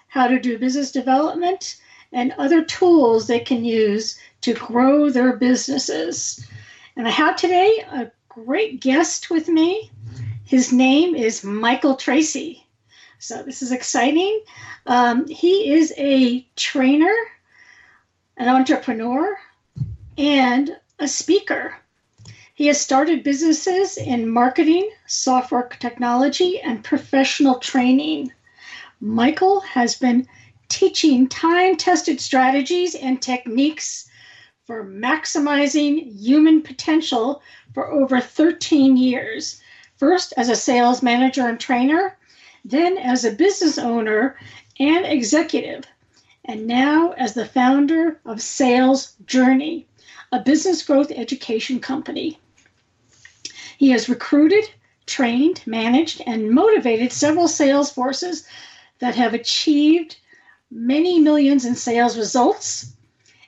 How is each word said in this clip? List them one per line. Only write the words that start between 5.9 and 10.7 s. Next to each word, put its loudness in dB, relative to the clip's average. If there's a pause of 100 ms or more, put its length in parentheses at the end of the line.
And -6
I -2
have 0
today 2
a -8 (340)
great -4
guest 0
with -2
me. 0 (540)
His 0